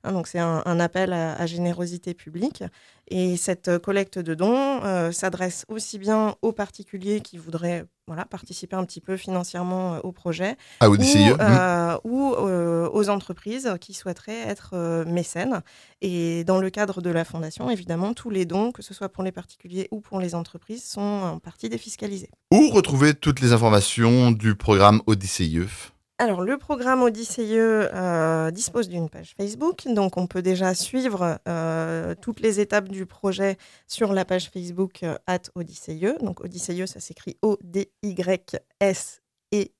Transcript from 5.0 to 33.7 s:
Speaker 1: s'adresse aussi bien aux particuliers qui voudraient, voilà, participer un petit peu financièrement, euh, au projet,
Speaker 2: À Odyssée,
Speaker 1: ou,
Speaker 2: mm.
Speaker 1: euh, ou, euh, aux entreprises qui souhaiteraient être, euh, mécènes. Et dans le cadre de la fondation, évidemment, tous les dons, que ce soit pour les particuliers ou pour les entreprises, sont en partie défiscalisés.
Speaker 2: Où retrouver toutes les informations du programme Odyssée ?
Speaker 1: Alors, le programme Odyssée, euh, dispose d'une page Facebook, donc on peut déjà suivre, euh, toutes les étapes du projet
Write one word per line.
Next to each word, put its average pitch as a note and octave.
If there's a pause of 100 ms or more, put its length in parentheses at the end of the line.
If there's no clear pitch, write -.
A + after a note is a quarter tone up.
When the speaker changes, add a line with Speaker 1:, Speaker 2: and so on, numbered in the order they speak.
Speaker 1:
s'adresse F#3
aussi A3
bien G#3+
aux A3+
particuliers G3+
qui -
voudraient, E3 (220)
voilà, E3
participer -
un F#3
petit F3
peu F#3+
financièrement, F3+
euh, D3
au F#3
projet, F3+ (240)
Speaker 2:
À A2
Odyssée, G2+
Speaker 1:
ou, C3
Speaker 2:
mm. -
Speaker 1:
euh, E3+
ou, C4
euh, E3+
aux G3+
entreprises G#3
qui -
souhaiteraient A3
être, G3+
euh, E3+
mécènes. F3 (400)
Et E3+
dans F#3
le F#3+
cadre G3
de F3
la E3
fondation, E3
évidemment, F#3
tous -
les F#3+
dons, G3
que A#3+
ce G3
soit G3
pour F#3+
les F#3+
particuliers F3+
ou G#3+
pour G3+
les F3+
entreprises, E3+
sont -
en G3
partie -
défiscalisés. G#3 (180)
Speaker 2:
Où C4+
retrouver D3+
toutes D3
les B2
informations A#2
du A2
programme G#2
Odyssée ? F#2+ (680)
Speaker 1:
Alors, G3+
le B3
programme C4
Odyssée, A#3 (100)
euh, F3
dispose G#3+
d'une E3+
page -
Facebook, B3
donc G3+
on F3+
peut F#3
déjà F#3
suivre, G3
euh, E3
toutes -
les G#3+
étapes G#3
du F#3+
projet G3 (300)